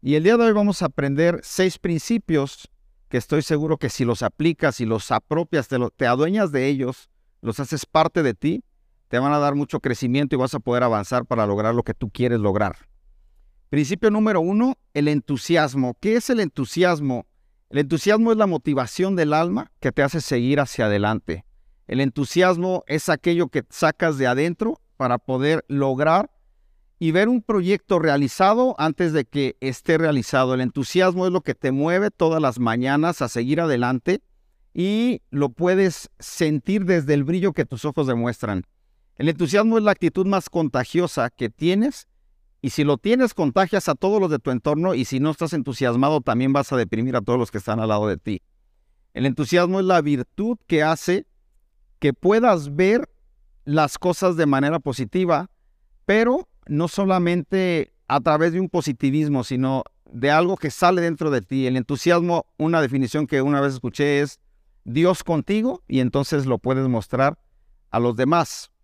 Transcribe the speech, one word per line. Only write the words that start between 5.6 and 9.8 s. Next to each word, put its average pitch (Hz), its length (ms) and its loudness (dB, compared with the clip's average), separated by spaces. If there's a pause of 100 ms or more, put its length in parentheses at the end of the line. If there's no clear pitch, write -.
te 131 100 -2
lo, 120 120 -2
te - 180 -2
adueñas 160 420 2
de 135 160 0
ellos, 131 420 -4 (320)
los 113 200 -6
haces 139 260 -6
parte 160 380 2
de 123 100 2
ti, 175 300 -2 (420)
te 123 140 -2
van 139 120 0
a 147 60 2
dar 143 160 0
mucho 143 240 -2
crecimiento 131 560 -2